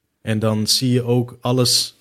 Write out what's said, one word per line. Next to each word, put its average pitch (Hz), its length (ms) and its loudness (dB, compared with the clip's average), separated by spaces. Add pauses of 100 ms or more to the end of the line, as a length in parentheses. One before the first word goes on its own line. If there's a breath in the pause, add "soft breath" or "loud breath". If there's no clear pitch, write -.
(220)
En 110 180 -2
dan 107 280 0
zie 127 240 0
je 123 120 2
ook 120 380 0
alles 123 600 0